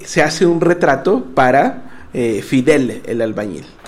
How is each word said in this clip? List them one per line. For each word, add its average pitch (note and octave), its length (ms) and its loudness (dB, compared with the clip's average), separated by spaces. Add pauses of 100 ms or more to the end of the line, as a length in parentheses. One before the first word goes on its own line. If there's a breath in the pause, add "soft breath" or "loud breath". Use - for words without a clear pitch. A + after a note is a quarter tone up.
se - 180 0
hace D3+ 240 2
un E3+ 140 2
retrato E3+ 640 2 (100)
para, C#3 800 0
eh, A2+ 280 -2
Fidel, C3 640 2
el A#2 160 -4
albañil, G#2 420 -6 (240)